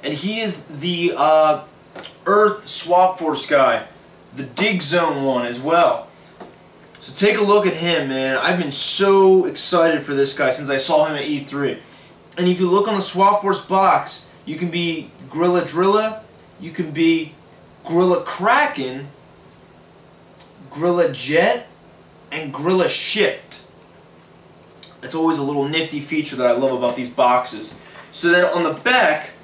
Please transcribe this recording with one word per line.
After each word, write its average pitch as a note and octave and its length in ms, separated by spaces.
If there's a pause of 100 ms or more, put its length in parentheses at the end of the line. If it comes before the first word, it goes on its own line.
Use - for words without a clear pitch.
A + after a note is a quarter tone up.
And D3 80
he G3 280
is G3 260
the, E3+ 500
uh, D#3 460 (640)
Earth G#3 420
Swap F3+ 500
Force D#3 280
guy, C3 380 (520)
the C3 60
Dig F#3 400
Zone D#3+ 420
one B2 220
as A#2+ 120
well. E3 500 (920)
So - 140
take G#3 240
a G#3 40
look G#3 240
at F3+ 60
him, D#3+ 380
man. C3+ 260
I've E3+ 220
been D3 140
so F#3+ 760
excited E3 560
for D3 100
this C#3 240
guy C3+ 140
since C#3+ 180
I C#3 80
saw D3+ 300
him D3+ 100
at C#3+ 80
E C#3+ 200
three. C#3 340 (580)
And F3+ 100
if F3+ 140
you F#3 80
look G3+ 200
on G#3+ 60
the F#3+ 60
Swap G3 400
Force G3 240
box, F#3 680 (140)
you D#3 120
can F3 140
be E3+ 400 (200)
Gorilla F3 320
Drilla, G#3 580 (400)
you E3 120
can D#3+ 180
be D#3+ 420 (520)
Gorilla F3+ 380
Kraken, F3+ 840 (1600)
Gorilla E3+ 400
Jet, E3 580 (640)
and D3+ 220
Gorilla E3+ 340
Shift. - 760 (1400)
That's - 140
always D#3+ 240
a C#3+ 40
little C#3 240
nifty D#3 340
feature D3 360
that B2 100
I A#2+ 60
love C3 200
about A#2+ 240
these B2 120
boxes. B2 680 (340)
So E3+ 160
then F3+ 160
on E3+ 200
the D#3+ 100
back G3 580 (120)